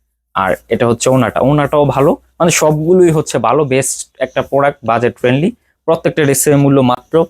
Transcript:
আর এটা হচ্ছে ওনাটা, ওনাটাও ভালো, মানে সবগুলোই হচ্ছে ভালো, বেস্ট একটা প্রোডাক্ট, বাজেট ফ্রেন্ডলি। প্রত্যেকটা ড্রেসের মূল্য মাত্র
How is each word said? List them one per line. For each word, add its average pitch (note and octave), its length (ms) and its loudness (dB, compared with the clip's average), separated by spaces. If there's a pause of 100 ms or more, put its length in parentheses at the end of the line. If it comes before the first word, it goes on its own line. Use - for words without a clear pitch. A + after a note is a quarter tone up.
(340)
আর F#2+ 220 -2 (140)
এটা A#2+ 180 -2
হচ্ছে A#2 220 -2
ওনাটা, B2+ 300 0
ওনাটাও D3 460 0
ভালো, C#3 320 0 (220)
মানে E3 120 0
সবগুলোই D#3+ 600 2
হচ্ছে D3+ 260 -2
ভালো, B2 280 0
বেস্ট - 540 -4
একটা C3 220 -4
প্রোডাক্ট, C#3 440 -2
বাজেট A#2 320 -2
ফ্রেন্ডলি। C#3 340 0 (340)
প্রত্যেকটা D#3+ 380 -2
ড্রেসের C#3 340 2
মূল্য C#3 240 2
মাত্র C3 480 0